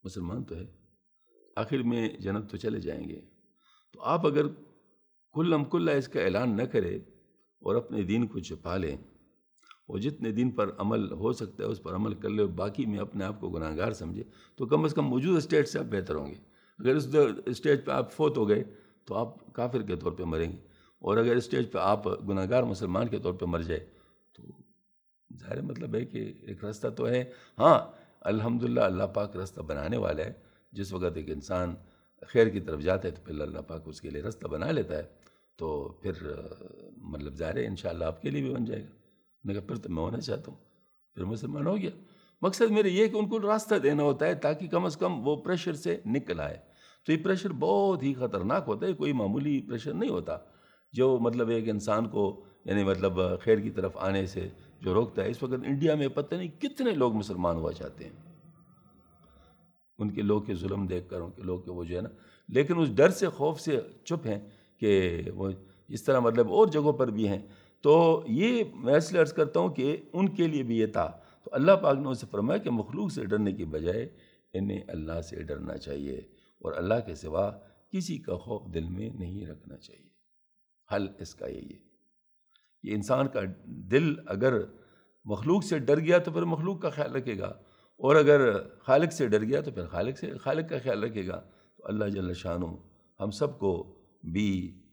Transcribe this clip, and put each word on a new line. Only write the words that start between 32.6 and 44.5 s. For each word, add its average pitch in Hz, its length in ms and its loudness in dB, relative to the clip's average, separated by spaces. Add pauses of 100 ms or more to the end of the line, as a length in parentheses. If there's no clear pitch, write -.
طرف 76 200 -6
جاتا 92 280 0
ہے - 40 -6
تو - 120 -16
پھر 76 160 -8
اللہ 76 180 -6
پاک 80 300 -12
اس 76 120 -16
کے 76 100 -12
لیے 73 120 -8
راستہ - 240 -10
بنا 101 240 -4
لیتا 98 280 -2
ہے، - 40 -6 (540)
تو 76 320 -6
پھر، - 240 -8 (260)
آ، 71 40 -14 (540)
مطلب 71 380 -12
ظاہر 78 220 -4
ہے 113 100 -2
انشاءاللہ 85 380 -6
آپ 80 180 -6
کے 143 80 -4
لیے 143 120 -4
بھی 131 120 -4
بن 123 100 -2
جائے 110 180 -6
گا۔ - 60 -16 (560)
میں 101 100 -4
کہا، 101 80 -4
"پھر 117 140 -8
تو - 120 -10
میں 80 140 -2
ہونا - 180 -4
چاہتا - 320 -8
ہوں۔" - 60 -20 (560)
پھر 92 100 -6
مسلمان 143 420 -4
ہو 196 100 0
گیا۔ 185 140 -4 (520)
مقصد 220 280 4
میرے 208 180 6
یہ 202 200 6
کہ - 80 -2
ان 208 120 0
کو 220 120 0
راستہ 214 340 2
دینا 143 280 4
ہوتا 147 240 4
ہے 175 80 2
تاکہ 156 340 0